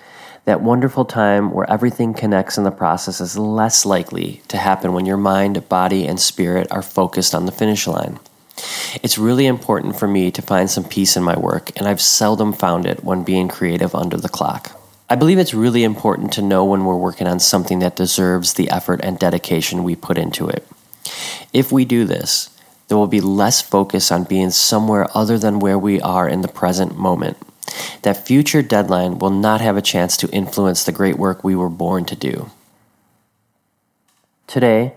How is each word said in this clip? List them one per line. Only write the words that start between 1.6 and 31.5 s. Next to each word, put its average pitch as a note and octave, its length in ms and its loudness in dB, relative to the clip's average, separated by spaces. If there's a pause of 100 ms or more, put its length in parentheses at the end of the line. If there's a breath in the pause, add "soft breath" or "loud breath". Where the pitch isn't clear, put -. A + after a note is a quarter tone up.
everything A2+ 440 0
connects G2+ 440 -2
in G2+ 60 0
the G2 80 2
process F2+ 480 -2
is F2+ 180 -6
less A2 480 0
likely F2+ 640 -2
to - 80 -6
happen F#2 380 0
when F2+ 120 0
your G2 120 0
mind, G2 500 0
body, F#2 400 0
and F2+ 140 -4
spirit F2+ 500 0
are F#2+ 100 -2
focused F#2 540 -2
on F2 100 -2
the F#2 60 -4
finish G#2+ 340 0
line. - 320 -4 (840 loud breath)
It's - 160 -2
really B2 280 4
important A#2 540 0
for G#2+ 80 0
me F#2 240 2
to - 100 -8
find F#2+ 280 2
some F#2 160 -2
peace F#2+ 320 0
in F2+ 60 0
my E2+ 140 0
work, - 380 -2
and G2+ 100 -6
I've G2+ 160 0
seldom G#2+ 520 2
found F2+ 320 0
it E2+ 180 -4
when F#2 220 -2
being F#2 240 0
creative F2 440 -2
under - 220 -2
the - 140 -6
clock. - 500 -6 (300)
I A#2+ 60 2
believe D#3+ 220 6
it's F3 160 2
really A#2 300 2
important G#2 500 0
to G#2+ 80 -4
know G2 220 2
when G2 220 2
we're F#2 100 2
working F2+ 320 -2
on F2+ 140 0
something F#2 380 0
that F2+ 180 0
deserves F2+ 560 0
the - 160 0
effort F2+ 340 -2
and F#2 160 -4
dedication F2 640 -2
we F2 140 -2
put - 200 -4
into - 300 -4
it. - 180 -6 (880 loud breath)
If C3 220 2
we C3 100 4
do A#2+ 220 2
this, - 440 -2 (400 soft breath)
there G#2+ 80 2
will G#2 100 4
be G2+ 140 2
less G2 400 2
focus G2 500 0
on F2 140 0
being F#2 260 2
somewhere G#2+ 560 2 (100)
other A2 220 2
than G#2 200 2
where G2 200 2
we G2 220 2
are F2+ 260 0
in F2 140 0
the F2+ 80 -2
present F2+ 480 -2
moment. F2+ 400 -2 (640 loud breath)
That G2+ 240 0
future C#3+ 340 4
deadline F2+ 580 0
will F#2+ 100 0
not G#2+ 320 2
have G#2 160 2
a G2+ 40 0
chance F2+ 360 0
to - 140 -2
influence F#2+ 520 0
the - 80 -2
great F#2+ 260 0
work F#2 260 -2
we F#2+ 120 0